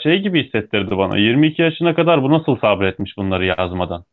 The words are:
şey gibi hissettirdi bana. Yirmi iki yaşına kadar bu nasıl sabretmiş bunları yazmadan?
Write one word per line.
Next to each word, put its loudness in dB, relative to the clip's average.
şey 2
gibi 0
hissettirdi -2
bana. 0
Yirmi 4
iki -2
yaşına 0
kadar 2
bu 0
nasıl 2
sabretmiş -2
bunları -2
yazmadan? -4